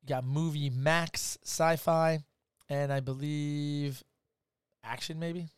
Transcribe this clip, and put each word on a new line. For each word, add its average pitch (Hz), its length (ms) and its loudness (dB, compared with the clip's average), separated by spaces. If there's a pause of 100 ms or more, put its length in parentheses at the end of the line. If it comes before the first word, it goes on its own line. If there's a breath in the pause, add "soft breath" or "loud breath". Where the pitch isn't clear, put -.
you 135 60 -20
got 131 160 -2
movie 147 440 0
max, 156 760 0
sci-fi, 160 800 2 (440)
and 143 240 0
I 139 60 2
believe 147 1040 -2 (800)
action 143 380 -8
maybe? 170 260 -6 (120)